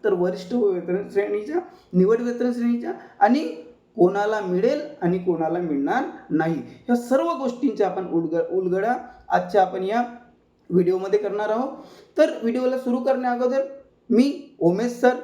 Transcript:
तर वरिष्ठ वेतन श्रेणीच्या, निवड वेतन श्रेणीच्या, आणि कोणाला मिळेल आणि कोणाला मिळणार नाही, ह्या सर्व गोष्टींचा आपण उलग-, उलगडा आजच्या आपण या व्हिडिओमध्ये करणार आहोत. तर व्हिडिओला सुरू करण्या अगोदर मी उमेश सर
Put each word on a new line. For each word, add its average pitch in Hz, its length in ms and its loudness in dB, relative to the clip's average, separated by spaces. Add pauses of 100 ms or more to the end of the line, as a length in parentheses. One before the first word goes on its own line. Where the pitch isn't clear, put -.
तर 202 100 2
वरिष्ठ 180 400 -2
वेतन 190 600 0
श्रेणीच्या, 208 420 -2 (380)
निवड 208 280 6
वेतन 240 300 -2
श्रेणीच्या, 240 420 -2 (260)
आणि 240 220 4 (540)
कोणाला 208 440 2
मिळेल 208 420 0 (200)
आणि 180 160 2
कोणाला 170 420 -2
मिळणार 165 440 -2 (260)
नाही, 160 300 0
ह्या - 360 -2
सर्व 311 380 0
गोष्टींचा 247 520 -2
आपण 185 220 -4
उलग-, 165 440 -2
उलगडा 190 420 0 (360)
आजच्या 180 320 2
आपण 185 220 0
या 226 200 0 (680)
व्हिडिओमध्ये 185 500 2
करणार 208 300 -2
आहोत. 254 280 -2 (400)
तर 311 120 6 (120)
व्हिडिओला 254 360 0
सुरू 247 200 -2
करण्या 247 340 0
अगोदर 247 300 0 (480)
मी 254 500 2
उमेश 202 320 2
सर 247 320 2